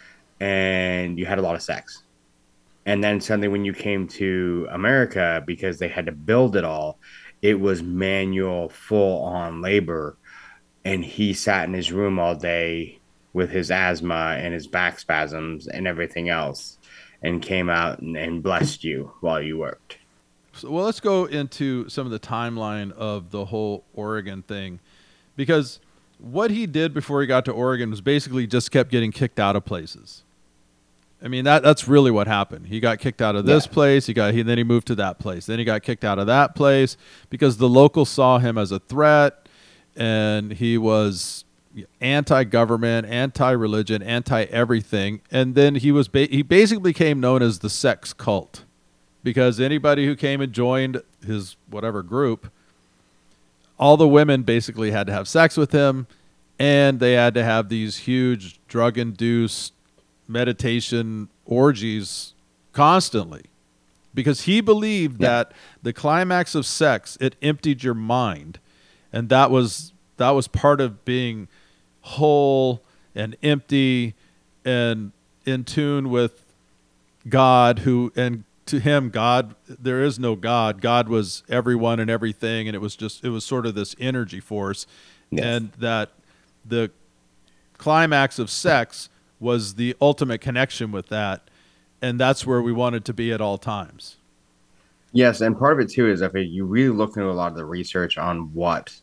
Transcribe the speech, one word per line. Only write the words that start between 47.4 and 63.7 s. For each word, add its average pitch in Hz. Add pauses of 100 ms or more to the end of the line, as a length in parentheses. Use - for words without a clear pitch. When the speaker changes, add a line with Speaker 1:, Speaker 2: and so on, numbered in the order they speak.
Speaker 2:
as 113
the 107
sex -
cult, - (600)
because 123
anybody 143
who 143
came 139
and 135
joined 127 (220)
his 101 (140)
whatever 104
group, 117 (1300)
all 143
the 156
women 143
basically 110
had 101
to 98
have 98
sex 165
with 147
him, 135 (520)
and 139
they 123
had 120
to 117
have 110
these 110
huge 123 (100)
drug-induced 117 (560)
meditation 117 (180)
orgies 113 (400)
constantly, 143 (680)